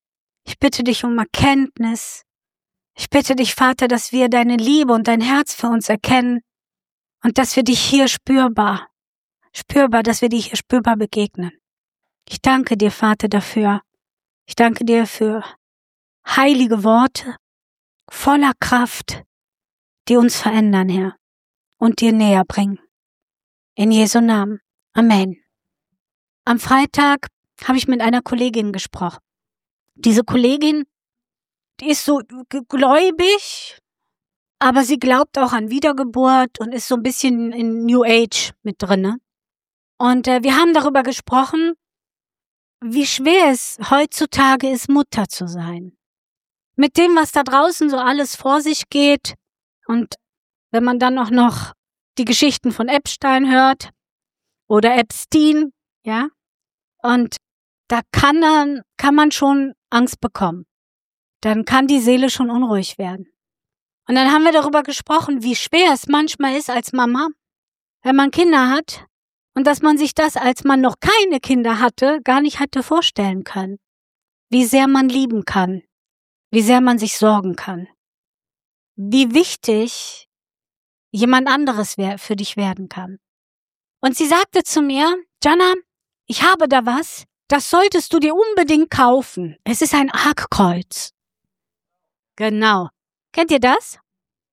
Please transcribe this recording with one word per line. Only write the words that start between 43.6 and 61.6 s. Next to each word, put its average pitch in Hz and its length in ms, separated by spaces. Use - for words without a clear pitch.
heutzutage 269 800
ist, 254 180
Mutter 277 420
zu - 180
sein. 175 500
Mit 277 220
dem, 349 180
was 320 160
da 294 100
draußen 294 480
so 269 80
alles 262 380
vor 277 260
sich 294 280
geht 285 440
und 233 280
wenn 233 120
man 247 140
dann 254 220
auch 226 100
noch 240 440
die 254 80
Geschichten 247 460
von 233 160
Epstein 269 640
hört 262 400
oder 220 280
Epstein, 302 760
ja, 226 260
und 240 340
da 233 140
kann 294 300
dann, 294 400
kann 285 160
man 302 180
schon 277 420
Angst 240 300
bekommen. 180 440
Dann 214 240